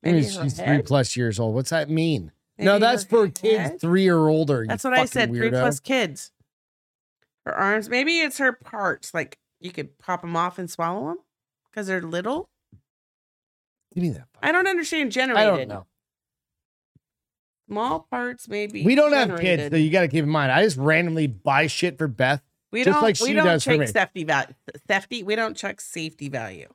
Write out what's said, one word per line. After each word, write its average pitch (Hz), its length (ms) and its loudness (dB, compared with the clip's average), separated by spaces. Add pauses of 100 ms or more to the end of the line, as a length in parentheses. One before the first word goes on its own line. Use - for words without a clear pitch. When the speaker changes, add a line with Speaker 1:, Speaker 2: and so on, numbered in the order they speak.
Speaker 1:
I - 80 0
mean, 175 60 4
Speaker 2:
Maybe 147 180 2
her - 80 -8
Speaker 1:
she's 143 160 -4
Speaker 2:
head? - 80 -4
Speaker 1:
three 143 160 2
plus 131 340 0
years 117 220 -2
old. 113 160 0
What's 131 160 -4
that 156 180 -2
mean? 156 420 -2 (260)
No, 196 160 4
Speaker 2:
Maybe 202 80 4
Speaker 1:
that's 202 220 2
Speaker 2:
her 190 60 -14
Speaker 1:
for 220 200 4
kids 196 400 0
Speaker 2:
head? 349 120 -10
Speaker 1:
three 185 280 2
or 160 180 4
older, 151 360 2
you 110 40 -6
Speaker 2:
That's 208 160 -4
what 254 100 -2
I 254 40 4
Speaker 1:
fucking 254 140 2
Speaker 2:
said, 220 200 0
Speaker 1:
weirdo. 120 60 -4
Speaker 2:
three 220 120 0
plus 135 300 0
kids. 220 520 -4 (1120)
Her - 100 -6
arms, 208 340 0
maybe 285 300 0
it's 302 180 -4
her 262 160 0
parts. - 600 -6
Like, - 260 -6 (220)
you 175 100 -14
could 143 260 -12
pop 175 280 -6
'em 170 100 -6
off 175 240 -2
and 180 100 -8
swallow 185 420 -6
'em 349 60 -10 (540)
'cause 208 160 -8
they're 190 140 -2
little. 185 480 -6 (1500)
Speaker 1:
Give 175 80 -2
me 170 60 0
that. - 180 -10 (160)
Speaker 2:
I 302 80 0
don't 370 160 2
understand 320 400 -2
Speaker 1:
I 214 40 -6
Speaker 2:
generated. 214 580 2
Speaker 1:
don't - 0 -
know. 98 160 -12 (1800)
Speaker 2:
Small 240 320 -4 (100)
parts, 247 380 -8
maybe 208 360 -6
Speaker 1:
We 233 120 6
don't 294 180 6
have 254 160 2
kids, 170 120 -4
Speaker 2:
generated. 160 300 0
Speaker 1:
so 165 60 2
you 156 140 4
gotta 180 160 4
keep 156 160 0
in 143 60 0
mind. 147 220 2
I 156 120 6
just 185 140 2
randomly 160 500 2
buy 139 400 2
shit - 320 -4
for 156 80 0
Beth, 131 340 0 (300)
Speaker 2:
We 233 120 -2
Speaker 1:
just 196 120 4
Speaker 2:
don't, 294 80 4
Speaker 1:
like 214 160 2
Speaker 2:
we 233 80 0
Speaker 1:
she 285 60 0
Speaker 2:
don't 311 120 4
Speaker 1:
does 165 180 2
for 262 80 0
Speaker 2:
check 190 80 4
Speaker 1:
me. 143 80 0
Speaker 2:
safety 180 360 -2
va-, 147 240 0 (400)
safety. 202 360 -2
We 202 120 -2
don't 220 200 -4
check 196 240 -10
safety 160 500 -10
value. 107 460 -10